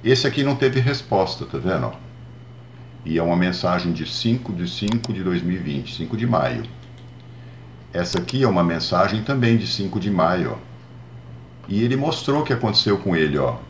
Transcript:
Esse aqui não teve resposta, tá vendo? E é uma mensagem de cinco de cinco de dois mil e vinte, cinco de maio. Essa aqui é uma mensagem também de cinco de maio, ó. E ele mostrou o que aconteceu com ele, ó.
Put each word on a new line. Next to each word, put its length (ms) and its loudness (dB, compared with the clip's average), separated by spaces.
Esse 240 4
aqui 160 0
não 120 2
teve 240 4
resposta, 640 0
tá 140 -6
vendo? 340 0
E 140 0
é 60 4
uma 120 4
mensagem 560 2
de 160 -4
cinco 460 -2
de 160 -4
cinco 420 -2
de 120 -4
dois 180 0
mil 140 0
e 40 -4
vinte, 360 -6
cinco 200 -6
de 120 -2
maio. 360 0
Essa 280 -2
aqui 240 0
é 40 6
uma 160 4
mensagem 600 2
também 340 4
de 80 0
cinco 340 -2
de 120 -2
maio, 400 2
ó. 60 -8
E 160 2
ele 120 4
mostrou 460 0
o 40 0
que 80 0
aconteceu 460 2
com 160 2
ele, 240 4
ó. 180 0